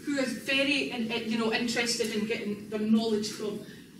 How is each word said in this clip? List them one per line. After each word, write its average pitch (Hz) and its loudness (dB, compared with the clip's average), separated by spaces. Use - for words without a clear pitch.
who 285 0
is 247 0
very, 277 2
in-, 220 -2
in-, 226 -2
you 220 2
know, 226 2
interested 233 0
in 208 0
getting 208 -4
their 214 -4
knowledge 220 4
from, 208 -6